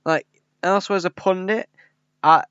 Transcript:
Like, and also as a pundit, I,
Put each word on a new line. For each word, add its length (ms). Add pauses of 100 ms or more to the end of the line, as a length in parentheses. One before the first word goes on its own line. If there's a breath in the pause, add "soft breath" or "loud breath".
Like, 220 (360)
and 80
also 240
as 100
a 40
pundit, 600 (520 soft breath)
I, 300